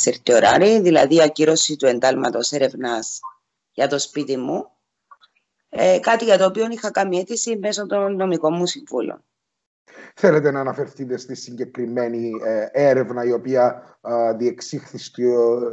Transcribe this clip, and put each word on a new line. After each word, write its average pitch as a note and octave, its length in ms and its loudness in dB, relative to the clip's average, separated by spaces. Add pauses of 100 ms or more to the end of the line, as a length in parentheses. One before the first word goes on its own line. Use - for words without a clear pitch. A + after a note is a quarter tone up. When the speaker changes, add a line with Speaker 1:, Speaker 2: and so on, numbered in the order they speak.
Speaker 1:
certiorari, B2 800 4
δηλαδή D#3+ 400 6
ακύρωση D#3 540 2
του C3+ 100 0
εντάλματος B2 680 0
έρευνας B2+ 680 -4 (520)
για C#3 160 0
το C#3 100 -2
σπίτι C3+ 380 -6
μου. C#3+ 340 -6 (1000)
Ε, F#3 300 2
κάτι A3+ 260 0
για G3+ 140 6
το F#3+ 60 2
οποίο G3 260 0
είχα A3 200 -8
κάνει F#3 280 -2
αίτηση A3+ 380 -6
μέσω G3+ 300 -6
των G3 300 -2
νομικών E3 380 -2
μου F3 120 -2
συμβούλων. - 580 -8 (880)
Speaker 2:
Θέλετε D3+ 360 2
να C#3 100 -4
αναφερθείτε C3 560 -6
στη B2+ 180 -10
συγκεκριμένη, A#2+ 1000 -6 (120)
ε, A2 280 -2
έρευνα B2+ 520 2
η B2 80 0
οποία, B2 640 0 (120)
α, A#2 260 0
διεξήχθη - 640 -6
στο, A#2+ 600 0 (120)